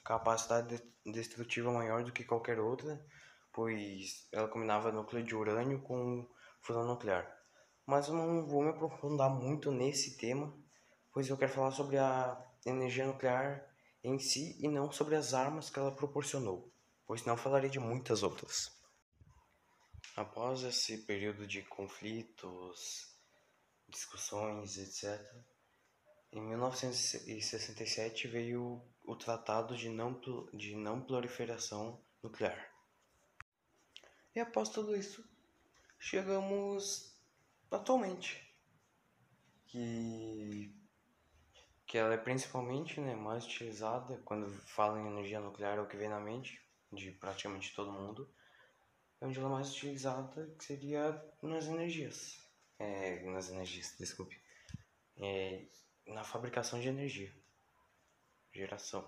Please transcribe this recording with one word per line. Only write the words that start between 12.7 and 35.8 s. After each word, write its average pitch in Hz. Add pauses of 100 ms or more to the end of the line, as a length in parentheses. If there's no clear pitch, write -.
nuclear 135 (400)
em 131
si 143
e 151
não 143
sobre 151
as 135
armas 139
que -
ela 139
proporcionou, 139 (340)
pois 117
senão 120
eu 117
falarei 135
de 135
muitas 117
outras. - (1400)
Após 117
esse 120
período 104
de 101
conflitos, 98 (720)
discussões, 104
et 95
cetera, 104 (840)
em 110
mil 110
novecentos 127 (120)
e 110
sessenta 110
e 107
sete 113
veio 120 (240)
o 113
Tratado 113
de 117
Não 117
Pl-, 127
de 104
Não 107
Proliferação 120 (200)
Nuclear. 110 (1700)
E 226
após 220
tudo 208
isso, 196 (760)